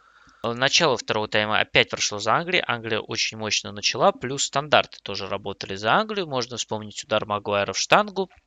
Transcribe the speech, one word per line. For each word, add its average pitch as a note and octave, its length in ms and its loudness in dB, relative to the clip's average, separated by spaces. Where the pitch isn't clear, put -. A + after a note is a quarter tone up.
Э, A2+ 100 -2
начало C3 440 4
второго G#2+ 320 -2
тайма G#2+ 320 2
опять - 300 2
прошло G#2 280 -2
за A2 160 2
Англией. C3+ 320 0
Англия A2+ 340 -2
очень - 380 -4
мощно G#2+ 340 -4
начала, B2 400 2
плюс C3+ 320 -4
стандарты C#3 580 2
тоже G2 260 -8
работали G2 460 -6
за G#2+ 180 0
Англию. G3+ 340 0
Можно B2 300 -4
вспомнить G#2+ 480 -8
удар G#2 220 0
Магуайра G2+ 460 0
в - 60 -4
штангу. F#3+ 520 2